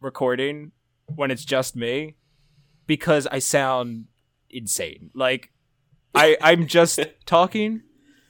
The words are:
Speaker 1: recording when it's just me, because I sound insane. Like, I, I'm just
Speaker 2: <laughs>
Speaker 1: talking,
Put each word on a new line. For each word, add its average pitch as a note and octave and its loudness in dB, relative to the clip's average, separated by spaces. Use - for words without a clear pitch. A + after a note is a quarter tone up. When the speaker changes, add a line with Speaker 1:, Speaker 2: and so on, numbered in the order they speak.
Speaker 1:
recording C3+ -6
when C#3+ -6
it's B2+ -8
just C3 -4
me, C3 -6
because D3+ 0
I C3+ -6
sound B2+ -2
insane. F#2 -10
Like, C3 -4
I, D3+ 6
I'm E3 6
just E3+ 4
Speaker 2:
<laughs> - -20
Speaker 1:
talking, G#3+ 0